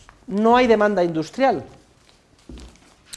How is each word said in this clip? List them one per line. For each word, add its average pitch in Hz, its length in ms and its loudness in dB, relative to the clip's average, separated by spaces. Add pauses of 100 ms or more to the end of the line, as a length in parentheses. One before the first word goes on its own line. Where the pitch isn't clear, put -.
(280)
no 220 300 2
hay 254 100 2
demanda 208 360 2
industrial. 170 600 -2 (1500)